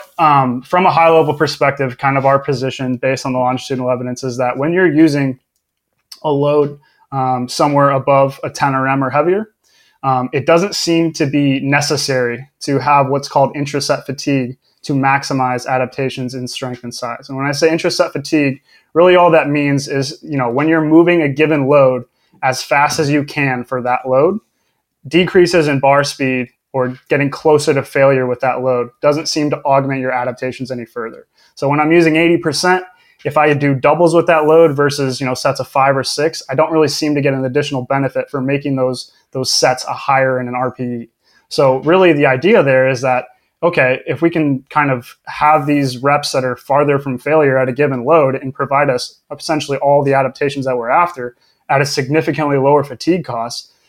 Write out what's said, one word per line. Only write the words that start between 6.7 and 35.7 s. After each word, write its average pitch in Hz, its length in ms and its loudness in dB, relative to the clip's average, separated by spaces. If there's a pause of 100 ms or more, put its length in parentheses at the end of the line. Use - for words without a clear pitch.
um, 127 340 -2
somewhere 143 440 2
above 139 520 2
a 147 80 -6
ten 139 240 -2
R 131 140 0
M 139 160 0
or 131 60 -2
heavier, 175 400 0 (520)
um, 127 300 -2
it 131 140 -4
doesn't 170 280 2
seem 165 380 0
to 160 140 -2
be 139 340 0
necessary 139 880 -2 (120)
to 139 180 -2
have 143 300 2
what's 139 200 -4
called 139 260 0
intraset 143 500 -4
fatigue 135 520 -4 (260)
to 151 120 -4
maximize 135 720 -2
adaptations 131 680 -4
in 123 140 -8
strength 123 340 -10
and 117 120 -12
size. 120 340 -10
And 135 80 -10
when 135 100 -4
I 143 60 0
say 143 160 2
intraset 170 440 0
fatigue, 139 500 -2 (320)
really 180 200 6
all 175 160 6
that 151 180 4
means 143 400 0
is, 139 340 -6
you 156 140 -8
know, 123 140 -2
when 143 180 0
you're 160 160 2
moving 170 380 4
a 147 60 0
given 143 400 0
load 135 360 4 (380)
as 131 200 -2
fast 147 360 0
as 147 120 0
you 147 140 0
can 135 380 -4
for 127 200 -6
that 123 260 -4
load, 151 300 0 (680)
decreases 175 640 2
in 139 100 0
bar 139 240 4
speed 131 460 -4 (240)
or 127 260 -4 (100)
getting 143 220 0
closer 151 440 2
to 135 80 0
failure 135 440 2
with 123 140 -4
that 127 220 -2
load 123 260 -2 (140)
doesn't 151 240 0
seem 147 240 -2
to 143 140 -4
augment 135 360 0
your 127 100 -4
adaptations 123 600 -6
any 120 160 -10
further. 113 420 -12 (260)
So 139 140 -2
when 143 100 2
I'm 151 140 2
using 165 240 4
eighty 170 220 2
percent, 180 460 -2 (400)
if 139 120 -6
I 151 180 4
do 143 220 0
doubles 160 400 2
with 170 100 2
that 156 200 2
load 160 280 6
versus, 139 460 -2
you 139 60 -4
know, 127 80 -4
sets 135 260 -2
of 127 80 -8
five 139 280 2